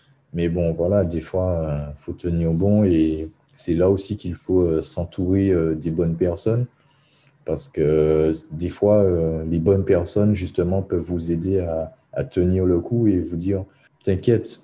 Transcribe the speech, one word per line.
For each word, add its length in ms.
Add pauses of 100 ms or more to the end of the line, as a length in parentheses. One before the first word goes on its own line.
(340)
Mais 160
bon, 240
voilà, 320
des 160
fois, 300
euh, 340 (100)
faut 160
tenir 400
bon 320
et 460 (240)
c'est 200
là 160
aussi 280
qu'il 180
faut, 280
euh, 180
s'entourer, 720
euh, 240
des 160
bonnes 240
personnes 500 (800)
parce 240
que, 120
euh, 520 (180)
des 160
fois, 300
euh, 520
les 100
bonnes 260
personnes, 500
justement, 460
peuvent 180
vous 320
aider 280
à, 360 (160)
à 140
tenir 400
le 160
coup 260
et 120
vous 180
dire, « 260 (400)
T'inquiète, 600